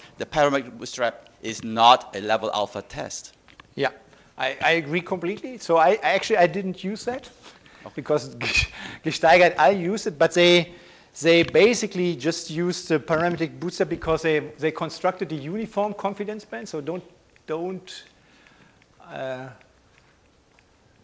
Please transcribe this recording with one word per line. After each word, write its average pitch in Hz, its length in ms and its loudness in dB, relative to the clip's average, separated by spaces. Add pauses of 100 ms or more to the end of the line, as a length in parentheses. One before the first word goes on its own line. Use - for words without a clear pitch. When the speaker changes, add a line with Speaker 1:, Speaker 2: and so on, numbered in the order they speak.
(180)
Speaker 1:
the 113 80 -6
parametric 139 500 0
bootstrap 120 540 -6 (100)
is 110 240 -8
not 117 520 6
a 98 40 -4
level 107 320 0
alpha 101 300 -4
test. - 520 -14 (400)
Speaker 2:
Yeah, 135 160 -2 (460)
I, 135 260 -6
I 147 100 4
agree 165 280 0
completely. 208 560 -8
So 170 220 2
I, 160 120 6
I 202 220 0
actually, 196 260 0
I 175 100 6
didn't 185 360 -6
use 196 200 -8
that 247 260 -8 (560)
Speaker 1:
Okay. 107 80 -16
Speaker 2:
because 135 400 -2
<laughs> - 720 -6
Gesteigert, 170 540 4
I 160 120 6
use 196 360 -2
it, 165 120 -6
but 160 160 2
they, 175 400 4 (460)
they 170 220 6
basically 180 720 4
just 156 360 -4
used 170 380 -4
the 160 100 2
parametric 160 600 -2
bootstrap 170 300 -4
because 160 340 -2
they, 156 180 2 (180)
they 156 120 0
constructed 175 600 -4
a - 20 -6
uniform 202 600 -6
confidence 208 500 -8
band. 226 240 -14
So 160 120 -8
don't, 170 240 -8 (420)
don't, 180 580 -10 (1000)
uh, 131 420 -12 (1600)